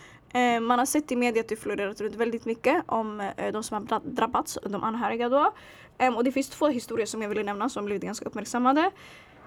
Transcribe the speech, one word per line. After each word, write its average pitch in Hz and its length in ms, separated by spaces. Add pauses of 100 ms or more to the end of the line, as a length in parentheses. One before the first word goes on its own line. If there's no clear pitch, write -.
(340)
Eh, 247 260
man 240 200
har 262 60
sett 302 260
i 247 40
media 240 260
att 226 60
det 214 80
florerat 202 460
runt 208 140
väldigt 226 300
mycket 233 420
om, 220 320
eh, 202 320
de 214 120
som 220 140
har 214 220
dra-, - 120
drabbats, 240 460 (120)
de 196 140
anhöriga 226 460
då. 294 240 (440)
Ehm, 247 180
och 240 80
det 262 80
finns 269 180
två - 180
historier 226 380
som 220 160
jag 208 80
ville 214 140
nämna 202 260
som 208 160
blivit 202 180
ganska 190 220
uppmärksammade. 254 680 (560)